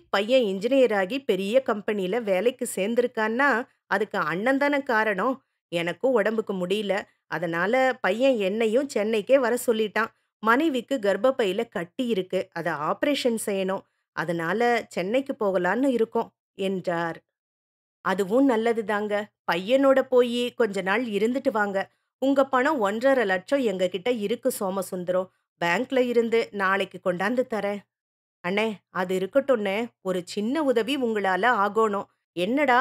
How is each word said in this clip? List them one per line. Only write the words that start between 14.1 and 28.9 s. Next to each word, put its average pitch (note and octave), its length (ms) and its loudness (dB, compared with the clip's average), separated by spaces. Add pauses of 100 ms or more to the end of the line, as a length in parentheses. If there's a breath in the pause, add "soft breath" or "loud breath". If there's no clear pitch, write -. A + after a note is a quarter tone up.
அதனால E3+ 460 -4 (280)
சென்னைக்கு A3+ 440 -4
போகலான்னு G3 580 0
இருக்கோம்," A3 380 -2 (280)
என்றார். F3 600 -4 (880)
"அதுவும் G3 440 4
நல்லதுதாங்க. A3 640 0 (320)
பையனோட C4 560 4
போயி B3 420 2 (100)
கொஞ்ச G3+ 280 0
நாள் G3+ 240 0
இருந்துட்டு A#3+ 460 0
வாங்க. G3+ 260 0 (440)
உங்க C4+ 240 4
பணம் C4+ 340 0
ஒன்றரை A3+ 460 2
லட்சம் G3 380 0
எங்க F#3 240 0
கிட்ட F#3 300 -4
இருக்கு A3 340 -2
சோமசுந்தரம். F#3 800 -4 (300)
பேங்க்ல G3+ 380 0
இருந்து A#3 400 2 (120)
நாளைக்கு G3 480 0
கொண்டாந்து G3 500 -2
தரேன்." G3+ 320 -4 (600)
"அண்ணே, G3+ 240 -2 (220)
அது F#3 260 -4